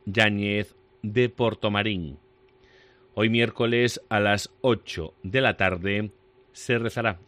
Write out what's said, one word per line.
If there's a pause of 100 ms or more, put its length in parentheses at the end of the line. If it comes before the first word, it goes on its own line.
Yáñez (280)
de
Portomarín. (960)
Hoy
miércoles
a
las (120)
ocho (100)
de
la
tarde (400)
se
rezará